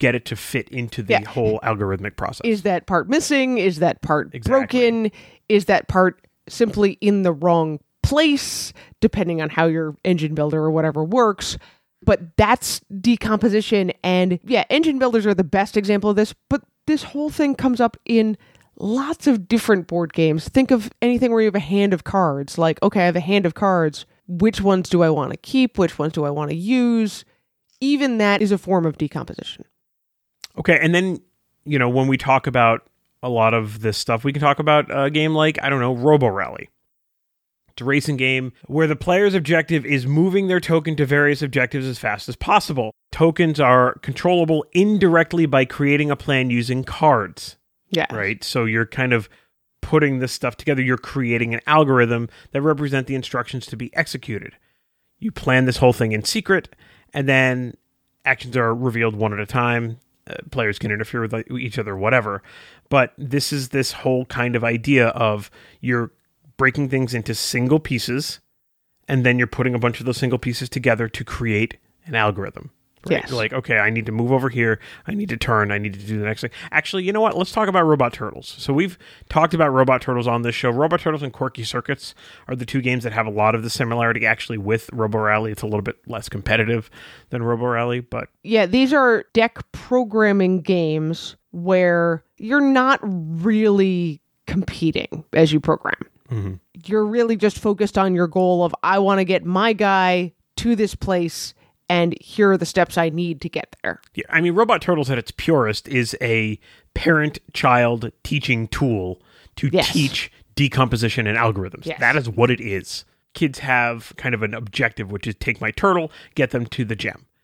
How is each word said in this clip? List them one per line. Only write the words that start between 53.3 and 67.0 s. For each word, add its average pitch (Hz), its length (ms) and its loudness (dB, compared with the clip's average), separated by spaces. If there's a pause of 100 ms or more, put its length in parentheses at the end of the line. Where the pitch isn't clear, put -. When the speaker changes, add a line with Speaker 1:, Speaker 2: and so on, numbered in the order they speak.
Speaker 1:
to - 100 -12
be 113 180 -12
executed. 127 580 -8 (640)
You 220 140 -8
plan 127 320 2
this 127 140 0
whole 127 140 6
thing 113 200 0
in 107 120 -2
secret, 190 440 -2 (440)
and 139 160 -2
then 127 460 2 (500)
actions 127 320 -2
are 117 160 2
revealed 117 440 -2
one 107 160 -2
at 101 80 -6
a 104 60 -6
time. 117 520 -2 (300)
Uh, - 60 -12 (180)
players 110 260 -2
can 110 140 -4
interfere 110 280 -6
with, 113 120 -4
like, 113 180 -8
each 123 280 -8
other, 101 180 -6
whatever. 104 440 0 (480)
But 131 300 2
this 139 340 -4
is 135 180 -6
this 135 220 -2
whole 127 340 -2
kind 120 300 -4
of 113 80 -2
idea 117 440 2
of 107 420 -2 (300)
you're 120 320 -4 (440)
breaking 135 320 0
things 131 260 0